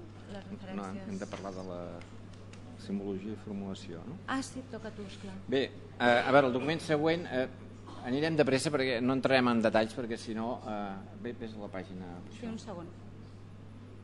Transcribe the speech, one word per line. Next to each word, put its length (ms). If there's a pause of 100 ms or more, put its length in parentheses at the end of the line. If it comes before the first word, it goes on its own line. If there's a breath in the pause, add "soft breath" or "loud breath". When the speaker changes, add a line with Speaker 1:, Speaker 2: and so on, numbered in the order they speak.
(320)
Speaker 1:
les 120
Speaker 2:
No, 60
Speaker 1:
referències. 580
Speaker 2:
hem 100
de 80
parlar 280
de 80
la 180 (1000)
simbologia 520
i 40
formulació, 680
no? 220
Speaker 1:
Ah, 160
sí, 260
toca 200
a 20
tu, 120
esclar. 320 (120)
Speaker 2:
Bé, 240 (300)
eh, 260
a 60
veure, 160
el 40
document 280
següent, 460
eh, 200 (580)
anirem 320
de 80
pressa 260
perquè 300
no 140
entrarem 340
en 140
detalls, 340
perquè 220
si 160
no, 340
eh, 260 (280)
bé, 100
ves 220
a 40
la 100
pàgina. 360 (340)
Speaker 1:
Sí, 80
un 120
segon. 280 (1160)